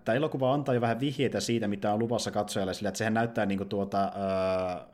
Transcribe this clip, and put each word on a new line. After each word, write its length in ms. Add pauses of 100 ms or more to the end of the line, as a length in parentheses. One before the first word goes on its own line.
tää 100
elokuva 380
antaa 220
jo 60
vähän 180
vihjeitä 400
siitä, 280
mitä 260
on 60
luvassa 320
katsojalle, 420
sillä 160
että 80
sehän 160
näyttää, 320
niinku, 200
tuota, 380
äh, 920